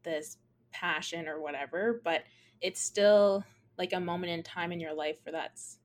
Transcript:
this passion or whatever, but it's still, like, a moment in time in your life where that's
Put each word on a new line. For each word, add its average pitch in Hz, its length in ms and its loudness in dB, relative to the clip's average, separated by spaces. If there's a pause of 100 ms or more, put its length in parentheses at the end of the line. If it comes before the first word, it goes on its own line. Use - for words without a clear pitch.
this 156 340 -6 (340)
passion 165 560 -4
or 156 120 -6
whatever, 151 640 -2
but 165 200 0 (360)
it's 185 200 -4
still, 202 640 6 (340)
like, 185 140 -2
a 185 80 0
moment 175 320 -2
in 165 100 -4
time 175 300 -6
in 170 80 -6
your 156 140 -6
life 156 300 -4
where 156 80 -8
that's - 520 -8